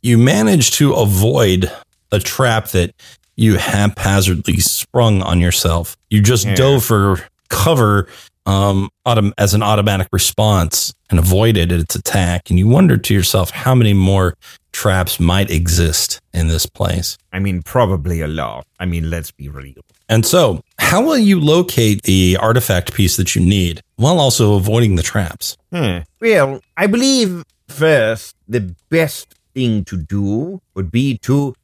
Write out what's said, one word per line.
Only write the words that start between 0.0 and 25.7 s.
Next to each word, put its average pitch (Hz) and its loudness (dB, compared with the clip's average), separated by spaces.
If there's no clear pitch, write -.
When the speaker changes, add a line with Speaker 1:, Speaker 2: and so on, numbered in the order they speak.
Speaker 1:
you 120 4
managed 170 2
to 143 2
avoid 101 2
a 104 0
trap 113 -2
that 87 0
you 110 4
haphazardly 98 0
sprung 107 0
on 90 0
yourself. 85 -2
You 104 4
just 104 2
Speaker 2:
Yeah. 101 -2
Speaker 1:
dove 131 2
for 98 0
cover, 110 2
um, 98 0
autom-, 110 0
as 98 2
an 107 0
automatic 101 0
response - 0
and 87 2
avoided 92 2
its 82 -4
attack. 87 -4
And 87 2
you 95 2
wonder 143 4
to - -2
yourself 92 0
how - -2
many 113 4
more 95 2
traps 95 -2
might 90 0
exist 85 -2
in 82 -2
this 80 -2
place. 87 -6
Speaker 2:
I 92 -8
mean, 95 -4
probably 90 -2
a 76 -4
lot. 65 -8
I 90 -8
mean, 82 -4
let's 82 -8
be 69 -18
real. 69 -18
Speaker 1:
And 110 2
so, 143 0
how 190 0
will 302 0
you 196 4
locate 147 2
the 92 2
artifact 110 0
piece 95 2
that - -2
you 95 0
need 90 0
while 160 2
also 117 2
avoiding 104 2
the 82 -2
traps? - -6